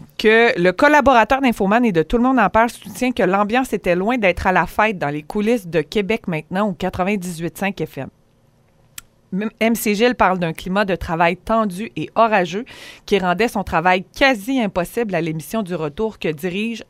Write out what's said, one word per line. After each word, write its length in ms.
que 400
le 140
collaborateur 680
d'Infoman 420
et 80
de 100
Tout 160
le 60
monde 160
en 100
parle 200
soutient 420
que 100
l'ambiance 520
était 220
loin 220
d'être 300
à 40
la 140
fête 320
dans 120
les 120
coulisses 460
de 140
Québec 460
maintenant 420
au 40
quatre-vingt-dix-huit 840
cinq 280
F 140
M. 100
M-, 140
M 140
C 220
Gilles 180
parle 240
d'un 160
climat 320
de 100
travail 420
tendu 580
et 180
orageux 520
qui 100
rendait 300
son 160
travail 420
quasi 440
impossible 560
à 60
l'émission 420
du 100
retour 460
que 80
dirige 640